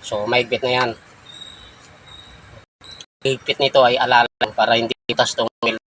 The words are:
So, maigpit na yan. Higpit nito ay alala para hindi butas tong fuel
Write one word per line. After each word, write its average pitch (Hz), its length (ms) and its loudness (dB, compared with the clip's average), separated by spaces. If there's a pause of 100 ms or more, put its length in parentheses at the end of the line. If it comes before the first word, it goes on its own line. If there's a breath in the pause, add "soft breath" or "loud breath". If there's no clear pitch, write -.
So, 104 240 -6
maigpit 120 340 -2
na 127 80 -2
yan. 127 200 0 (2250)
Higpit 135 340 -4
nito 135 240 4
ay 123 140 4
alala 123 320 2 (240)
para 117 240 2
hindi 113 160 -2 (160)
butas 117 240 0
tong 113 260 -4
fuel 113 280 -4